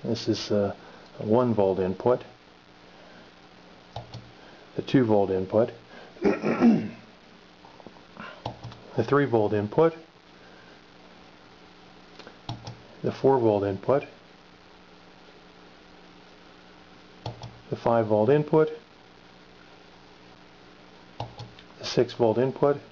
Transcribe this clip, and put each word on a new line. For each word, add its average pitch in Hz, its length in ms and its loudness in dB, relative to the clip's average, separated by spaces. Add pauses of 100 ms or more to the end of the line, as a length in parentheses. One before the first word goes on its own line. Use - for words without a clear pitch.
This 113 240 -4
is, 110 240 -2
uh, 101 220 0 (460)
a - 60 -8
one 117 280 2
volt 95 260 2
input. 95 440 0 (2500)
The 113 60 -8
two 135 220 2
volt 104 260 2
input. 95 420 0 (520)
<clears throat> 233 640 2 (2000)
The 113 100 -2
three 143 180 2
volt 113 300 0
input. 127 420 0 (3000)
The 117 120 -4
four 135 260 4
volt 107 240 2
input. 98 400 0 (3750)
The 110 80 -6
five 117 300 0
volt 107 220 2
input. 151 480 2 (3000)
The - 80 -16
six - 260 -2
volt 113 280 2
input. 139 420 0 (100)